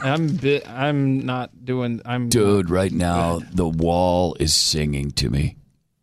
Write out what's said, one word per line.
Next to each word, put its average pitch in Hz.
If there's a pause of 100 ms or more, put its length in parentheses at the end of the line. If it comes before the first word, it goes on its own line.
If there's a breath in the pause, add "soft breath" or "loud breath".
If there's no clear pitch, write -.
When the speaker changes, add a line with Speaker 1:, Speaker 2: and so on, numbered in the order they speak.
Speaker 1:
I'm 151
bi-, 139
I'm 135
not 127
doing, 123
I'm 123
Speaker 2:
Dude, 101
Speaker 1:
not 82
Speaker 2:
right 92
now, 85
Speaker 1:
good. -
Speaker 2:
the 87
wall 87
is 78
singing 73
to -
me. 69 (460)